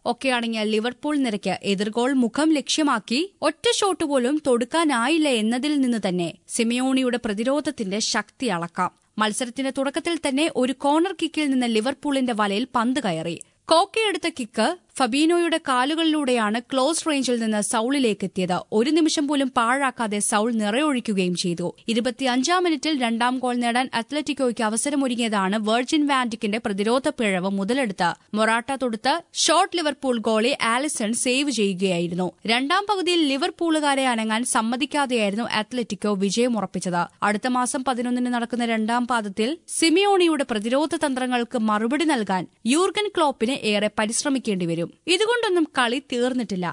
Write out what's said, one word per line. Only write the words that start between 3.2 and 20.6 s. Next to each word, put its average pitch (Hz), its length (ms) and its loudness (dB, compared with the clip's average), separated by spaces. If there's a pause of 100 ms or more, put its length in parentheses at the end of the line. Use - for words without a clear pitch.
ഒറ്റ 320 300 -2
ഷോട്ട് 381 320 0
പോലും 277 380 2
തൊടുക്കാനായില്ല 285 920 2
എന്നതിൽ 240 420 0
നിന്ന് 247 240 2
തന്നെ 180 280 -2 (200)
സിമിയോണിയുടെ 247 720 0
പ്രതിരോധത്തിന്റെ 226 840 -2
ശക്തി - 440 -4
അളക്കാം. 175 440 -4 (260)
മത്സരത്തിന്റെ 240 540 -2
തുടക്കത്തിൽ 277 460 -2
തന്നെ 285 280 0 (100)
ഒരു 254 220 0
കോർണർ 330 360 2
കിക്കിൽ 311 340 -2
നിന്ന് 247 220 0
ലിവർപൂളിന്റെ 254 640 0
വലയിൽ 208 340 0
പന്ത് 254 300 0
കയറി. 170 380 -4 (300)
കോക്കയെടുത്ത 359 640 2
കിക്ക് 220 340 -4 (280)
ഫബീനോയുടെ 320 720 2
കാലുകളിലൂടെയാണ് 262 1000 0
ക്ലോസ് 277 420 0
റേഞ്ചിൽ 269 340 0
നിന്ന് 220 240 0
സൗളിലേക്ക് 233 640 0
എത്തിയത്. 180 300 -2 (180)
ഒരു 233 180 2
നിമിഷം 311 360 2
പോലും 277 240 0
പാഴാക്കാതെ 240 720 0
സൗൾ 214 320 0
നിറയൊഴിക്കുകയും 220 800 0